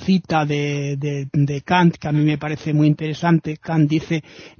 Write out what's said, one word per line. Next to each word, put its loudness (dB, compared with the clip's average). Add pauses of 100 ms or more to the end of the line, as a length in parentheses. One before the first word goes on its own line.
cita 2
de, -2
de, -6
de 0
Kant, 4
que -10
a -2
mí 0
me 0
parece -6
muy 2
interesante. 0
Kant 0
dice, -2 (380)